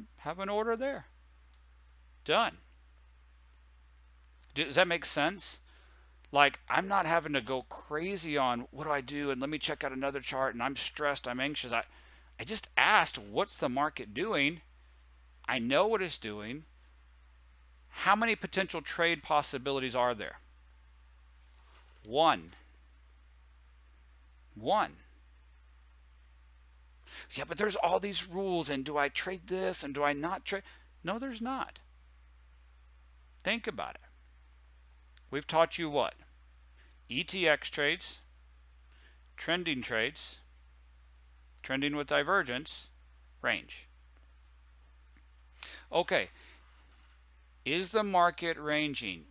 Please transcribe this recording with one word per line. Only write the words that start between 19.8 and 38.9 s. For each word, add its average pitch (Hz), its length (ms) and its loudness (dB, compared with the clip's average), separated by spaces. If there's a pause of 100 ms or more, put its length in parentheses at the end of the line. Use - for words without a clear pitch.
are 123 180 4
there? 104 260 -8 (1700)
One. 113 480 4 (2000)
One. 117 440 0 (2500)
"Yeah, 139 120 -4
but 160 100 -6
there's 208 200 2
all 180 240 4
these 190 260 -2
rules, 175 420 0
and 139 140 -2
do 147 140 -2
I 143 100 4
trade 185 400 -4
this, 185 340 -2
and 143 120 -6
do 143 100 -2
I 147 80 4
not 151 320 -4
trade?" 196 200 -4 (420)
No, 190 140 -2
there's 240 220 -8
not. 254 380 -6 (1600)
Think 220 220 -2
about 78 300 -6
it. - 60 -20 (1300)
We've 143 180 -6
taught 160 300 4
you 165 120 -2
what? 139 260 0 (960)
E 139 140 -4
T 180 240 0
X 147 220 4
trades, 156 500 -2 (1160)